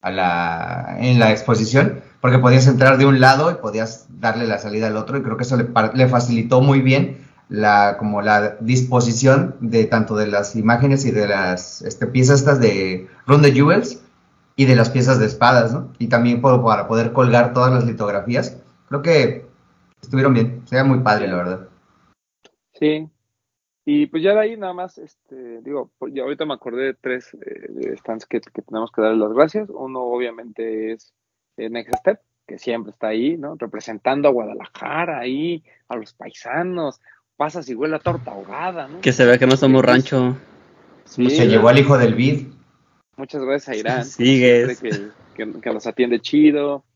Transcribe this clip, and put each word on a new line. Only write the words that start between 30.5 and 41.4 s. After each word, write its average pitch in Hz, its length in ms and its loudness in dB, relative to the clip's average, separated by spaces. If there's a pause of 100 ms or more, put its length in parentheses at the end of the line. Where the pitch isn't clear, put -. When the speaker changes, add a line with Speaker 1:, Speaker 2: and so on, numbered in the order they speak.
Speaker 2:
es, - 200 -20 (440)
eh, 113 120 -10
Next 117 260 -10
Step, - 240 -4 (260)
que - 140 -18
siempre 117 320 -8
está - 160 -10
ahí, 123 300 -4
¿no? 147 180 -14
Representando 117 720 -6
a 139 40 4
Guadalajara 131 880 -8
ahí, 151 440 -6 (240)
a 120 80 -12
los 110 180 -14
paisanos, 156 880 -10 (340)
pasas 147 340 -8
y 123 60 -8
huele 156 200 -6
a 151 40 -8
torta 170 320 -6
ahogada, 139 560 -12
¿no? 165 140 -18
Speaker 3:
Que 131 100 2
se 127 140 4
vea 123 120 8
que 127 100 2
no 131 100 4
somos 131 240 4
Speaker 2:
Sí. 120 60 4
Speaker 3:
rancho. 127 500 2 (680)
Speaker 2:
Sí. 127 240 0
Speaker 1:
Se 139 180 4